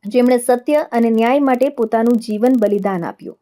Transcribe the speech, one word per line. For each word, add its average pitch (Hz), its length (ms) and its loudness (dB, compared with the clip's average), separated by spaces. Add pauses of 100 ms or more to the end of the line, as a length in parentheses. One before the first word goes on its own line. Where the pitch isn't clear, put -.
જેમણે 247 340 2
સત્ય 262 520 0
અને 233 180 0
ન્યાય 233 340 2
માટે 269 360 0
પોતાનું 226 420 0
જીવન 226 400 0
બલિદાન 196 480 -2
આપ્યું. - 320 -16